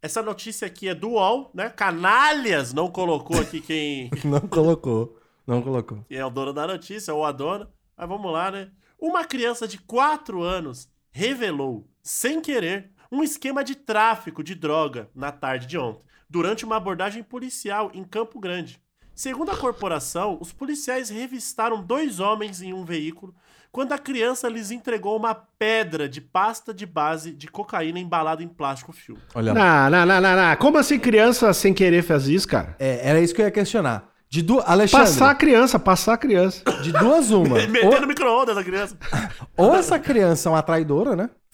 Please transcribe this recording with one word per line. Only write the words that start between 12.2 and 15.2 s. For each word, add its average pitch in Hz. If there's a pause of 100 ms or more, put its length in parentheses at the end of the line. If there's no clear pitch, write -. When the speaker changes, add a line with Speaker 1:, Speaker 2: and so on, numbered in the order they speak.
Speaker 1:
querer, 196 (200)
um 277
esquema 277
de 262
tráfico 214
de 160
droga 147
na 139